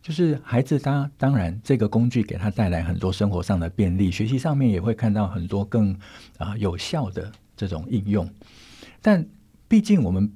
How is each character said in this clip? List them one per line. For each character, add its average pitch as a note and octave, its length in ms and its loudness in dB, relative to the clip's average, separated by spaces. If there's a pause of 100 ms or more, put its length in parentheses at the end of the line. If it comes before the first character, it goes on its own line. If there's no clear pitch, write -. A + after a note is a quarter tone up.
就 D#3+ 100 -8
是 D3+ 300 0
孩 A#2+ 180 0
子 C#3+ 160 0
他， C#3 400 -2
当 C#3 180 2
然 F#2 280 -2
这 C#3 120 2
个 A2 140 0
工 A#2 180 2
具 A#2+ 140 0
给 - 140 -4
他 F#2+ 160 -2
带 G2 180 0
来 E2 140 0
很 E2+ 120 -2
多 F#2 160 -2
生 G2+ 200 0
活 F2 100 -2
上 F#2 180 0
的 E2 80 -2
便 F#2 300 0
利， F#2+ 140 2
学 A2 160 -2
习 C3 100 0
上 D3 180 -2
面 C3 140 2
也 F#2+ 100 2
会 A2 140 -2
看 A2 180 0
到 G#2 160 0
很 F#2 200 -6
多 G2 180 -2
更， G#2 320 0 (400)
啊， G2+ 200 -6
有 F#2 200 -2
效 C3+ 320 -4
的 F#2 220 -10 (260)
这 G2 100 -4
种 E2 220 -6
应 G2+ 160 -2
用。 G2+ 240 0 (720)
但 F#3+ 240 4 (460)
毕 A3+ 80 8
竟 G3+ 240 4
我 F2+ 80 0
们 F#2+ 240 2